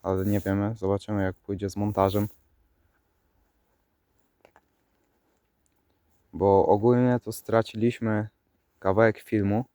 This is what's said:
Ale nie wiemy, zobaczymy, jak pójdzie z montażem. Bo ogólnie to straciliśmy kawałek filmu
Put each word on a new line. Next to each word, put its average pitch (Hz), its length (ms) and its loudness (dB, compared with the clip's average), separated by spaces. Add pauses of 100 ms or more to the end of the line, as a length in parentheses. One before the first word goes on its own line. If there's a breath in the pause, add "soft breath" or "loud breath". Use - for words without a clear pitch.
Ale 95 240 -2
nie 101 140 0
wiemy, 101 340 -2
zobaczymy, 101 480 -4
jak 92 140 -4
pójdzie 98 340 -8
z - 60 -12
montażem. 101 520 0 (4000)
Bo 98 340 4
ogólnie 123 540 2
to 113 120 -12
straciliśmy 110 960 -2 (500)
kawałek 104 400 2
filmu 104 460 -2 (100)